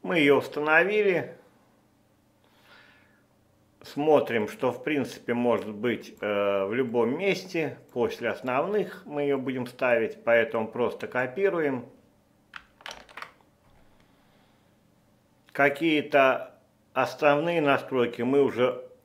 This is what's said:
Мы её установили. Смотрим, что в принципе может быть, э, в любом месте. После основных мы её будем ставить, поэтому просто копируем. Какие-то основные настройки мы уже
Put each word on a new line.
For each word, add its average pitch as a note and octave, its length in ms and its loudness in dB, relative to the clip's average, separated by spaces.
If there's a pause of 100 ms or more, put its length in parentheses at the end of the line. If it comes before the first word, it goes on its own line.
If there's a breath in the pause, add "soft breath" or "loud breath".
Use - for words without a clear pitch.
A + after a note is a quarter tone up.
Мы F#3 160 -2
её C#3+ 200 6
установили. E3 1000 0 (2500 soft breath)
Смотрим, C3+ 640 2
что B2+ 240 -2
в - 120 -10
принципе C3+ 520 -4
может A2+ 340 0
быть, G#2+ 520 -4
э, G2+ 440 0
в G2+ 80 -4
любом A#2+ 440 0
месте. E3+ 600 -4 (160)
После A#2 360 -2
основных D3 760 -4
мы D3 180 -6
её C#3+ 140 0
будем B2+ 300 -6
ставить, A#2 560 0
поэтому A2+ 440 2
просто A#2 400 -4
копируем. C#3 760 -2 (3750 soft breath)
Какие-то C#3+ 1040 2 (380)
основные D3 680 2
настройки B2+ 600 0
мы C3+ 180 2
уже B2 420 0 (220)